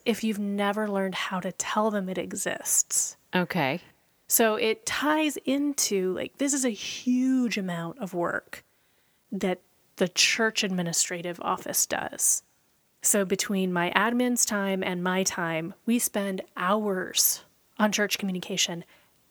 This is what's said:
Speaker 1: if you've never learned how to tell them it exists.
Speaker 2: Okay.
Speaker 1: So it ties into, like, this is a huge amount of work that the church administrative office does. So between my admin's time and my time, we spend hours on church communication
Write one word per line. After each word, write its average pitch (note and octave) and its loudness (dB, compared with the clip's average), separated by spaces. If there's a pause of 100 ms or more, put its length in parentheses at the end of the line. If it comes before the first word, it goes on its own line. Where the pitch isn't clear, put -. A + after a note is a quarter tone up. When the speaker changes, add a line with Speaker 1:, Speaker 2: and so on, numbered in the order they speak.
Speaker 1:
if A3+ 0
you've G#3+ 0
never G3+ 0
learned G3 0
how - -4
to F3+ -4
tell G#3+ 0
them G3 -2
it F#3 -4
exists. - -2 (180)
Speaker 2:
Okay. E3+ 2 (480)
Speaker 1:
So A3 4
it A3 0
ties D4+ 0
into, B3+ 0
like, - -6
this C#4 2
is C4 0
a B3 2
huge B3+ 0
amount E3+ -4
of F#3 -6
work - -4 (680)
that F#3 -2 (360)
the F#3 2
church - 2
administrative F3 -2
office - 0
does. - 0 (580)
So G3+ 2
between F#3+ 0
my F3 0
admin's A#3+ 2
time G3 0
and F3+ -2
my F#3 2
time, E3 -2 (120)
we A#3 2
spend G3 -2 (160)
hours G3 0 (340)
on G#3+ 4
church G3+ 0
communication F#3 -4 (480)